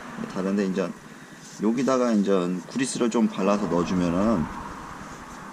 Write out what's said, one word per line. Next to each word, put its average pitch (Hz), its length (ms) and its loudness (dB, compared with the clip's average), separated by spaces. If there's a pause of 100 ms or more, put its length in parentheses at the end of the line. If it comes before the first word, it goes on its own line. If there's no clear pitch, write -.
(320)
다른데, 98 340 0
이제 92 220 0 (760)
여기다가 123 500 2
이제 101 200 4 (400)
그리스를 123 380 0
좀 110 180 4
발라서 104 380 2
넣어주면은 87 800 2 (1080)